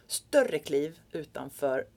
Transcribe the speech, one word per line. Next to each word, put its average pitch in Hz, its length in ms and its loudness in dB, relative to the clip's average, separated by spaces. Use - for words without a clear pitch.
större 233 520 2
kliv 156 400 -2
utanför 139 840 -4